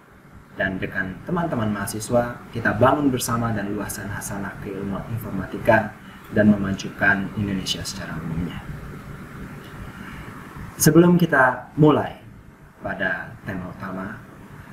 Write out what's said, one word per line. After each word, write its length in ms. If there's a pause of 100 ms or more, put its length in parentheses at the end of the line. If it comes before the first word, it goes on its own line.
(580)
dan 240
dengan 400
teman-teman 480
mahasiswa, 640 (160)
kita 320
bangun 320
bersama 400
dan 240
luaskan 320
hasanah 560
keilmuan 480
informatika 800 (400)
dan 160
memajukan 880
Indonesia 480
secara 320
umumnya. 400 (2250)
Sebelum 320
kita 640
mulai 400 (640)
pada 640
tema 240
utama, 480 (560)